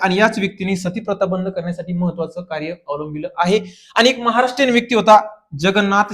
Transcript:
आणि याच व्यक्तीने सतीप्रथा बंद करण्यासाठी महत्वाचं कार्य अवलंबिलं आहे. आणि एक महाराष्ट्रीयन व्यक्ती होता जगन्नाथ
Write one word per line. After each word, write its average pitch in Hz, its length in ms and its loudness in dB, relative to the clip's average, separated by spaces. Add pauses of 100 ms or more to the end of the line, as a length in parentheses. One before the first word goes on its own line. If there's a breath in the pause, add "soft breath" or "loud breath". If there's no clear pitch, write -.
आणि 185 140 2
याच 220 220 4
व्यक्तीने 190 380 -2
सतीप्रथा 196 480 -4
बंद 185 240 -2
करण्यासाठी 175 440 -6
महत्वाचं 175 500 -2
कार्य 156 320 -8 (140)
अवलंबिलं 151 480 -6
आहे. 180 220 2 (380 loud breath)
आणि 233 120 4
एक 254 100 0
महाराष्ट्रीयन 247 540 0
व्यक्ती 240 220 0
होता 214 420 4 (220)
जगन्नाथ 196 560 2